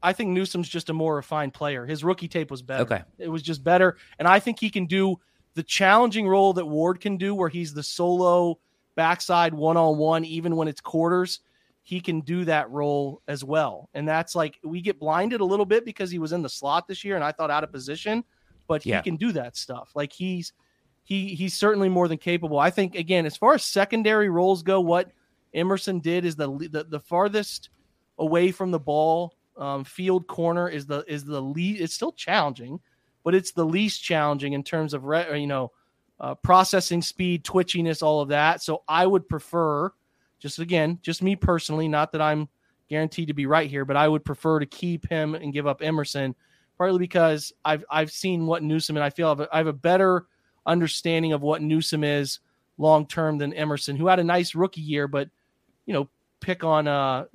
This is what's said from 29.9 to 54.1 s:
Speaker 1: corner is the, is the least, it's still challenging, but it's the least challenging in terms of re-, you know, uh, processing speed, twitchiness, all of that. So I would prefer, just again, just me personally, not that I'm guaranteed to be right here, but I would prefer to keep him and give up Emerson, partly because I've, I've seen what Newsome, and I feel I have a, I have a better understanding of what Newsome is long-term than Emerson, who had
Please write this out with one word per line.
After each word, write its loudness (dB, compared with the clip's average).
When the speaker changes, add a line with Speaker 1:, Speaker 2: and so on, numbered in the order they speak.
Speaker 1:
corner -2
is -8
the, -6
is -8
the -6
least, -4
it's -4
still -6
challenging, -4
but 2
it's 2
the 0
least 0
challenging 0
in -4
terms -4
of -6
re-, 0
you -4
know, -4
uh, -8
processing 4
speed, -2
twitchiness, 0
all 2
of -4
that. 2
So -4
I 4
would 2
prefer, -2
just -10
again, 0
just -6
me 2
personally, 0
not 0
that -2
I'm 0
guaranteed -2
to -6
be -2
right 4
here, -2
but 0
I 6
would 2
prefer 0
to -2
keep -6
him -2
and -8
give -2
up -2
Emerson, -2
partly 2
because 2
I've, 0
I've 0
seen -2
what 0
Newsome, -2
and 0
I 0
feel 0
I 4
have 2
a, -4
I 2
have 2
a -2
better 4
understanding 0
of -2
what 0
Newsome 0
is -2
long-term 4
than -4
Emerson, -4
who 2
had 6